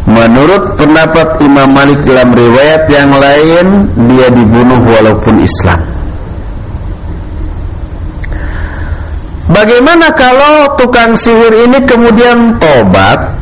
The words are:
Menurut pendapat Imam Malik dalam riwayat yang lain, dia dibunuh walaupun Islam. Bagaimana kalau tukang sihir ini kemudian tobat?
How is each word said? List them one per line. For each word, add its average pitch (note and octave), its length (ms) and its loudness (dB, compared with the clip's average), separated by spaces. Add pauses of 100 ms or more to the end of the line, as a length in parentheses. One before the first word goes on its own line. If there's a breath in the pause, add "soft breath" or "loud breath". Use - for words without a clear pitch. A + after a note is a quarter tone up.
Menurut B2 720 0
pendapat D#3+ 640 0
Imam C#3 320 2
Malik C#3 320 0
dalam B2+ 320 2
riwayat C3 560 2
yang C#3+ 240 2
lain, D#3+ 720 2 (240)
dia B2+ 160 2
dibunuh A#2+ 560 2
walaupun A2 560 2
Islam. F2+ 400 -2 (3750 loud breath)
Bagaimana B3+ 640 2
kalau C#4+ 640 2
tukang A#3 400 0
sihir A3+ 400 2
ini B3 320 2
kemudian A#3 720 2
tobat? G#2+ 720 0 (100)